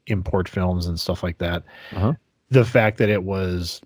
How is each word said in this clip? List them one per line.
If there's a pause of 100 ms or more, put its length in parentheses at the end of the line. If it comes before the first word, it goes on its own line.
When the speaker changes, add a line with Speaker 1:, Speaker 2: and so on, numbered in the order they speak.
Speaker 1:
import
films
and
stuff
like
that. (300)
Speaker 2:
Uh-huh. (360)
Speaker 1:
The
fact
that
it
was